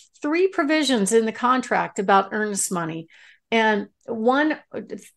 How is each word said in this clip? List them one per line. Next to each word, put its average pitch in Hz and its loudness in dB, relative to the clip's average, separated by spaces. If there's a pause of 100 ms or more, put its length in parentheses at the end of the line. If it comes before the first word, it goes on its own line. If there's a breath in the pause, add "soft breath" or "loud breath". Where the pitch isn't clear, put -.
(220)
three 339 0
provisions 269 0
in 226 4
the 220 -2
contract 233 -2
about 196 2
earnest 208 -4
money. 165 -6 (440 soft breath)
And 220 2 (180)
one, 262 0 (580)